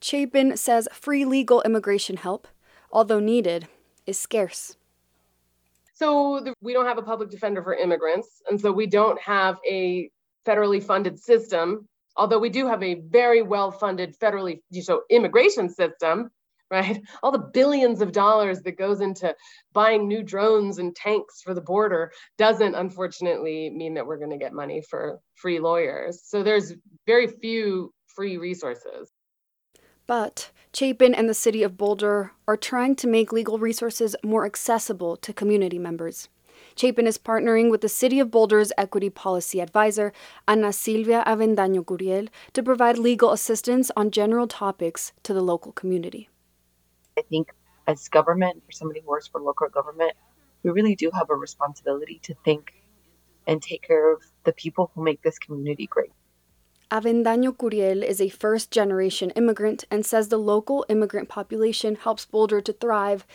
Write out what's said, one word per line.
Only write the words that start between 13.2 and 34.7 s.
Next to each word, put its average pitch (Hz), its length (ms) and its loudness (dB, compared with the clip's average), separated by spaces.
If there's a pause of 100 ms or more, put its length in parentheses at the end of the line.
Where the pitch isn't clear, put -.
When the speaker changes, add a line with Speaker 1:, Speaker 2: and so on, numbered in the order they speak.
Speaker 2:
well-funded 196 760 -4
federally, 196 420 -2 (200)
so 160 280 0
immigration 226 600 4
system, 175 600 -2 (380)
right? 190 320 -2 (220)
All 262 80 2
the 262 80 0
billions 247 640 2
of 196 100 -2
dollars 202 520 2
that 180 140 -8
goes 196 240 -2
into 185 360 -4 (360)
buying 214 360 4
new 208 160 -2
drones 202 540 0
and 175 180 -6
tanks - 460 -4
for 185 120 -8
the 180 60 -6
border 175 500 -2 (280)
doesn't, 214 360 4
unfortunately, 170 960 -4
mean 160 240 -8
that 139 100 -6
we're 147 140 -10
gonna 151 180 -10
get 135 160 -10
money 147 380 -8
for 151 300 -8 (140)
free 170 260 -4
lawyers. 165 640 -2
So 202 180 -4
there's 196 320 0 (320)
very 233 220 4
few 220 640 -6 (140)
free 196 280 -8
resources. 165 760 -10 (920)
Speaker 1:
But 226 440 -4 (240)
Chapin 254 400 6
and 226 140 2
the 220 60 -2
City 220 280 0
of 185 160 -2
Boulder 208 540 0 (140)
are 214 100 2
trying 254 400 0
to 254 100 -4
make 226 260 2
legal 220 260 -2
resources 226 640 -2
more 214 220 0
accessible 196 760 -4